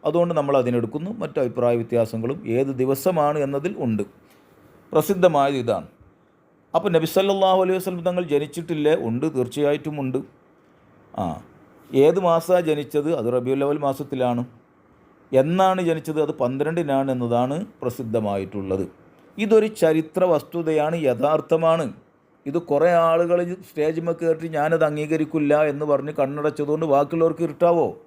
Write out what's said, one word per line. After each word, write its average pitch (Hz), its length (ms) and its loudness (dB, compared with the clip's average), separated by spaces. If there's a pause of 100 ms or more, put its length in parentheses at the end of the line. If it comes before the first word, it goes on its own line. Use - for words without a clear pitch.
അതുകൊണ്ട് 170 280 2
നമ്മൾ 143 240 2
അതിനെടുക്കുന്നു. 123 540 -2
മറ്റു 220 280 -6
അഭിപ്രായ 120 360 0
വ്യത്യാസങ്ങളും 117 720 -2
ഏത് 127 200 0
ദിവസമാണ് 147 720 0
എന്നതിൽ 139 380 -4
ഉണ്ട്. 113 260 -2 (920)
പ്രസിദ്ധമായത് 156 640 2
ഇതാണ്. 113 320 -2 (880)
അപ്പോൾ 190 140 0
നബി 165 160 2
സല്ലല്ലാഹു 190 560 2
അലൈഹി 185 160 2
വസല്ലം 180 260 -6
തങ്ങൾ 180 200 -2
ജനിച്ചിട്ടില്ലേ? 151 720 0
ഉണ്ട്, 131 400 -4
തീർച്ചയായിട്ടും 147 640 -2
ഉണ്ട്. 131 180 -4 (1000)
ആ, 87 240 -6 (520)
ഏത് 151 260 4
മാസമാണ് 175 460 2
ജനിച്ചത്? 147 500 -2
അത് 117 100 -4
റബീഉൽ 127 380 -2
അവ്വൽ 147 140 -2
മാസത്തിലാണ്. 135 680 -2 (880)
എന്നാണ് 185 480 4
ജനിച്ചത്? 160 400 -2
അത് 147 100 0
പന്ത്രണ്ടിനാണ് 139 800 -2
എന്നതാണ് 123 540 -2 (160)
പ്രസിദ്ധമായിട്ടുള്ളത്. 101 1040 -4 (500)
ഇതൊരു 214 300 4
ചരിത്ര 160 560 0
വസ്തുതയാണ്, 160 720 0
യഥാർത്ഥമാണ്. 151 1000 0 (520)
ഇത് 139 120 -4
കുറേ 165 340 2
ആളുകൾ 170 600 2
സ്റ്റേജിന്മേൽ 160 680 -4
കയറി 160 260 -2
"ഞാനത് 156 360 0
അംഗീകരിക്കില്ല" 151 800 0
എന്ന് 147 220 -2
പറഞ്ഞ് 143 340 0
കണ്ണടച്ചതുകൊണ്ട് 147 680 -2
ബാക്കിയുള്ളവർക്ക് 156 580 2
ഇരുട്ടാവോ? 165 520 2 (100)